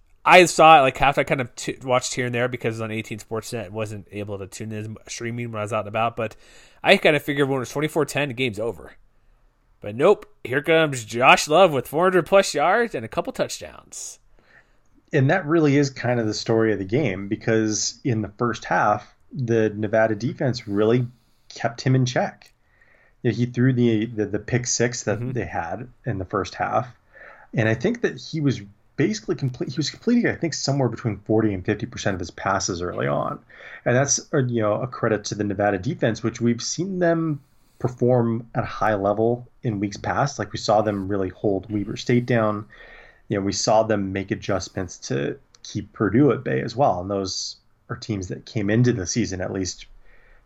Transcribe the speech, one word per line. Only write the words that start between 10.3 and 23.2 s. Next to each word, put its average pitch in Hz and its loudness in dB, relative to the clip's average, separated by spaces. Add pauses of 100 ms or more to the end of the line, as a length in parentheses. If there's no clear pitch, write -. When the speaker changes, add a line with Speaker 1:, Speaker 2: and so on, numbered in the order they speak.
Speaker 1:
here 131 -2
comes 151 2
Josh 127 4
Love 160 6
with 127 -2
four 165 0
hundred 185 4
plus 196 4
yards 190 0
and 117 -6
a - -12
couple - -6
touchdowns. - -10 (960)
Speaker 2:
And 139 4
that 180 0
really 151 4
is 143 2
kind 120 -2
of 110 -2
the 107 -2
story 113 2
of 95 -2
the 98 -4
game, 101 -2
because 107 0
in 113 0
the 98 -8
first 117 -2
half, 113 0 (160)
the 113 2
Nevada 107 2
defense 120 -4
really 110 2 (440)
kept - -6
him 131 2
in 131 4
check. 185 -4 (720)